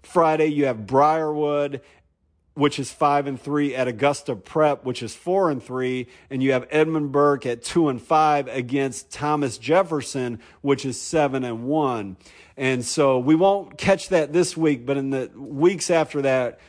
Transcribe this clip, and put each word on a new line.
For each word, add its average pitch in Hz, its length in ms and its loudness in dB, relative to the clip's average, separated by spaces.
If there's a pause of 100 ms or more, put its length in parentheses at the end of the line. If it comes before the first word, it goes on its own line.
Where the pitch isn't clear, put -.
Friday, 156 440 2
you 147 180 0
have 113 220 -2
Briarwood, 147 960 0 (720)
which 143 240 2
is 135 120 -6
five 143 360 2
and 135 120 -8
three, 143 360 -2
at 127 120 -2
Augusta 131 480 -2
Prep, 147 480 0
which 127 200 -6
is 113 120 -10
four 180 360 0
and 131 120 -4
three, 127 440 -6 (240)
and 131 120 -4
you 135 100 2
have 127 180 0
Edmund 156 420 0
Burke 143 320 2
at 120 180 -6
two 160 280 2
and 123 100 -4
five 151 480 2
against 131 640 -4
Thomas 147 460 -2
Jefferson, 135 840 -2 (220)
which 139 240 0
is 127 120 -6
seven 139 460 0
and 117 200 -6
one. 123 520 -2 (420)
And 131 240 0
so 135 360 2
we 135 160 4
won't 190 420 2
catch 190 320 0
that 156 240 0
this 175 240 0
week, 147 300 0
but 139 100 0
in 135 140 -4
the 131 260 -4
weeks 151 540 0
after 151 320 0
that, 131 360 0 (100)